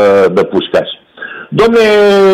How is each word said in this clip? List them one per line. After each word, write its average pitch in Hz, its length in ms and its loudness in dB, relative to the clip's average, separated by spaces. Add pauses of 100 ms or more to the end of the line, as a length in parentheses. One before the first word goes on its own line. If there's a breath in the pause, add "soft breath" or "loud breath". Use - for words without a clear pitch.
(320)
de 92 120 0
Pușcaș? - 460 -4 (680 loud breath)
"Dom'le, 226 280 2 (460)